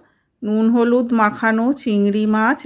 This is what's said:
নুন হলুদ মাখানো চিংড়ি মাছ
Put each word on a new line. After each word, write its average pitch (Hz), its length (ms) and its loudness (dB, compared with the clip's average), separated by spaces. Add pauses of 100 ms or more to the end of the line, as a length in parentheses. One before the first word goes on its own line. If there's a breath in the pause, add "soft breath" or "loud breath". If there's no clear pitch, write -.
(440 soft breath)
নুন 214 260 0
হলুদ 240 440 2
মাখানো 220 600 0
চিংড়ি 208 540 -2
মাছ 220 380 0